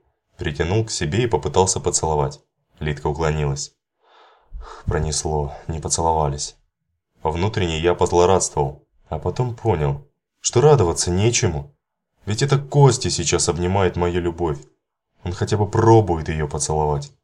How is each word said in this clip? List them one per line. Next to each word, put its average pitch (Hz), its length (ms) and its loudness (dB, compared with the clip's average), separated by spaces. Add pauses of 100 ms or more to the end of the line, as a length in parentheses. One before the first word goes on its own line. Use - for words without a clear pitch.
(380)
притянул 85 480 -2
к 110 60 -12
себе 80 320 -2
и 120 40 0
попытался 92 520 0
поцеловать. 76 600 -2 (400)
Лидка 76 280 -6
уклонилась. 76 680 -2 (1080)
Пронесло, 76 680 -2 (140)
не 80 120 -6
поцеловались. 78 760 0 (680)
Внутренне 85 560 0
я 85 160 2
позлорадствовал, 87 920 2 (200)
а 80 120 -6
потом 117 360 -4
понял, 76 520 -2 (320)
что - 220 0
радоваться 107 500 4
нечему. 92 640 0 (500)
Ведь 107 160 -4
это 139 160 2
Костя 139 520 4
сейчас 85 400 -2
обнимает 90 460 0
мою 87 260 0
любовь. 82 380 -2 (640)
Он 90 100 -4
хотя 101 240 -2
бы 98 120 0
пробует 101 600 4
ее 78 180 -4
поцеловать. 76 640 -4 (120)